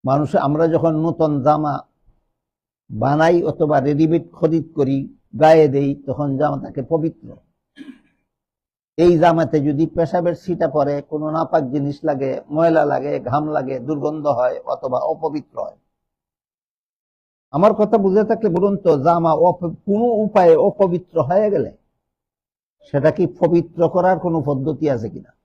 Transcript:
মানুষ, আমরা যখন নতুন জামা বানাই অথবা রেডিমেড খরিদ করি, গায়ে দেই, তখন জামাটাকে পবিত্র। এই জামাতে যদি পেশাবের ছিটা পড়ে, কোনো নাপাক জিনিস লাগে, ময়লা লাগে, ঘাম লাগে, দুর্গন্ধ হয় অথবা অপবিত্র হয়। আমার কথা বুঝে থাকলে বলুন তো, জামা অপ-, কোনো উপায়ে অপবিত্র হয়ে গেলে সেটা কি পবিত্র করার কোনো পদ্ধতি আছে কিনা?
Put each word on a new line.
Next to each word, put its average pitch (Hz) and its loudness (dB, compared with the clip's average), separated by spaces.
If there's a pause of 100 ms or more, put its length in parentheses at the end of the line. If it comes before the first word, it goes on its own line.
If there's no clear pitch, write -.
মানুষ, 143 0
আমরা 151 2
যখন 160 0
নতুন 156 -2
জামা 151 0 (1080)
বানাই 151 2
অথবা 151 0
রেডিমেড 160 0
খরিদ 160 -2
করি, 139 -2 (240)
গায়ে 156 6
দেই, 139 -2
তখন 139 -4
জামাটাকে 143 -4
পবিত্র। 160 -6 (1600)
এই 170 4
জামাতে 165 2
যদি 147 0
পেশাবের 170 -2
ছিটা 165 -4
পড়ে, 143 -2
কোনো 151 -8
নাপাক 160 -2
জিনিস 143 -4
লাগে, 139 -4 (100)
ময়লা 160 2
লাগে, 143 -4
ঘাম 147 -4
লাগে, 135 -6
দুর্গন্ধ 147 -6
হয় 123 -2
অথবা 127 -6
অপবিত্র 156 -6
হয়। - -14 (1700)
আমার 196 4
কথা 214 2
বুঝে 196 2
থাকলে 220 -2
বলুন 185 0
তো, 151 0
জামা 165 2
অপ-, 170 0 (100)
কোনো 202 0
উপায়ে 208 4
অপবিত্র 175 0
হয়ে 196 2
গেলে 151 -4 (1120)
সেটা 147 2
কি 170 -2
পবিত্র 170 0
করার 180 0
কোনো 165 -2
পদ্ধতি 143 -2
আছে 113 -4
কিনা? - -18